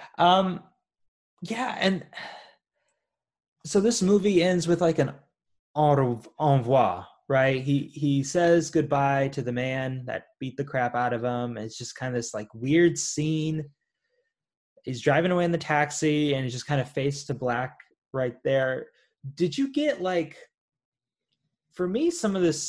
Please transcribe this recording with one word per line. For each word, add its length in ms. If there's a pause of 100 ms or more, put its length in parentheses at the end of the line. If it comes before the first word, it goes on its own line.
(180)
Um, 460 (800)
yeah, 360
and 260 (1600)
so 160
this 220
movie 400
ends 240
with, 140
like, 180
an 140 (640)
au 180
rev-, 340 (120)
au 160
revoir, 500 (240)
right? 320
He, 320
he 300
says 480
goodbye 560
to 120
the 120
man 540
that 180 (160)
beat 160
the 80
crap 320
out 160
of 100
him. 340
It's 220
just 180
kinda 220
this, 160
like, 180
weird 460
scene. 720 (1120)
He's 180
driving 300
away 140
in 80
the 40
taxi 800
and 80
he's 100
just 140
kinda 180
face 420
to 80
black 440 (340)
right 300
there. 460 (480)
Did 200
you 160
get, 300
like, 340 (1400)
for 140
me, 240
some 240
of 80
this, 260